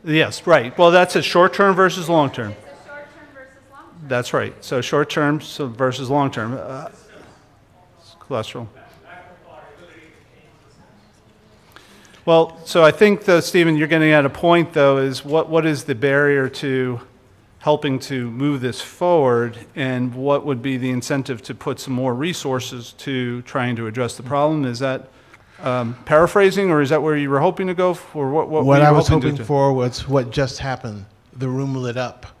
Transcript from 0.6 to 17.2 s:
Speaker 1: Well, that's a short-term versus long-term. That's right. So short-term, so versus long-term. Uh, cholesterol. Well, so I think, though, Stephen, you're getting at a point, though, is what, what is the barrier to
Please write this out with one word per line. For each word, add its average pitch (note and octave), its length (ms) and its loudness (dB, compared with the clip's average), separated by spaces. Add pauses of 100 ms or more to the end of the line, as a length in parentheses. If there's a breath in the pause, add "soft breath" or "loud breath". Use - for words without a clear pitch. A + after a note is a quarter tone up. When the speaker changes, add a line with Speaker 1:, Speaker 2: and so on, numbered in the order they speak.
Speaker 1:
Well, F3 140 8
that's F3+ 260 4
a D#3+ 60 2
short-term F#3 540 4
versus F3+ 340 0
long-term. C3 460 0 (1500)
That's B2 260 -4
right. A2+ 220 -4 (100)
So C3 160 -4
short-term, D3 600 -2
so D3+ 260 -10
versus B2 420 -4
long-term. C3 500 -2
Uh, C3 300 -14 (1400)
cholesterol. A#2+ 400 -8 (3500 soft breath)
Well, E3 400 4
so E3+ 180 4
I D#3 60 10
think, G#3 360 4
though, F3 140 6
Stephen, E3 380 2
you're D3+ 100 0
getting D#3 240 2
at D3 140 6
a C3+ 60 0
point, E3+ 420 2
though, C#3 240 4
is C3+ 260 -2
what, D#3 240 0
what D#3+ 180 0
is D3 180 -2
the C#3+ 100 -4
barrier C#3 560 2
to C3 520 -4 (580)